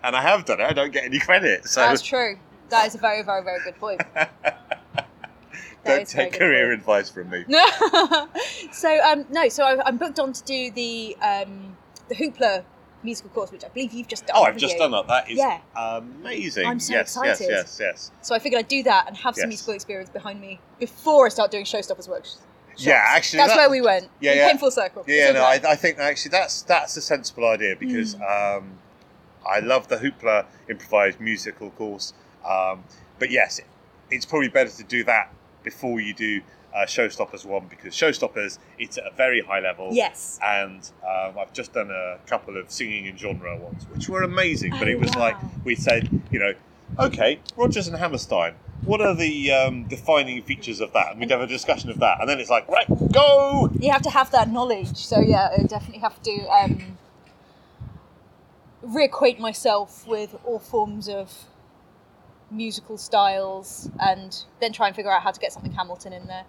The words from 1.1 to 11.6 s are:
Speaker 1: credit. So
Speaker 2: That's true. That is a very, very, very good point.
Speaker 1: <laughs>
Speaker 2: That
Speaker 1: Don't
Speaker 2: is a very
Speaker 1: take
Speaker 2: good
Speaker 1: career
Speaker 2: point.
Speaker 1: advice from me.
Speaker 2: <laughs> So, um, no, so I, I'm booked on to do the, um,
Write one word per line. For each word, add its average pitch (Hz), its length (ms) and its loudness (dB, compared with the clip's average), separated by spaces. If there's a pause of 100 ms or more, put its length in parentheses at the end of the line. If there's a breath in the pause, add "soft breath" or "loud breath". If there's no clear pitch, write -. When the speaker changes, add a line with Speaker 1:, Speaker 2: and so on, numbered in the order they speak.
Speaker 1:
credit. 175 480 2
So 131 140 0
Speaker 2:
That's 123 200 4
true. 233 380 -2 (300)
That 226 180 4
is 220 80 -8
a - 20 -16
very, 214 240 0
very, 196 220 -4
very 180 200 -6
good 180 160 -10
point. 196 280 -6
Speaker 1:
<laughs> - 60 -20 (1700 loud breath)
Speaker 2:
That 135 140 4
Speaker 1:
Don't - 60 0
Speaker 2:
is - 100 -14
a - 20 -10
very 139 140 0
Speaker 1:
take 180 100 -6
Speaker 2:
good - 0 -
Speaker 1:
career 131 300 4
Speaker 2:
point. 113 100 0
Speaker 1:
advice 101 300 0
from 90 200 -14
me. 90 180 -8
Speaker 2:
<laughs> 330 1200 2
So, 311 320 2
um, 294 260 4
no, 285 200 2
so 285 160 0
I, 262 200 2
I'm 254 120 2
booked 311 200 -4
on 269 160 -2
to - 120 -14
do 254 260 -6
the, 226 500 -8
um, 196 560 -4 (320)